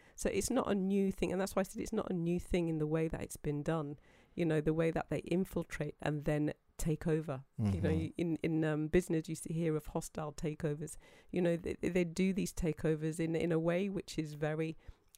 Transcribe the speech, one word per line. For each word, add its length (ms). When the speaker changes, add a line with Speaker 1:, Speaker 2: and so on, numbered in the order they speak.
Speaker 1:
So 160
it's 160
not 220
a 40
new 380
thing, 200
and 80
that's 140
why 60
I 40
said 180
it's 100
not 180
a 40
new 260
thing 280
in 100
the 80
way 220
that 120
it's 160
been 260
done. 360
You 120
know, 160
the 100
way 180
that 200
they 80
infiltrate 840
and 240
then 300
take 280
over. 360
You 240
know, 80
Speaker 2:
Mm-hmm. 100
Speaker 1:
you, 160
in, 260
in, 220
um, 240
business, 400
you 60
see, 180
hear 240
of 120
hostile 440
takeovers. 640
You 120
know, 160
they, 240
they, 80
they 140
do 280
these 220
takeovers 640
in, 160
in 160
a 60
way 320
which 280
is 160
very, 420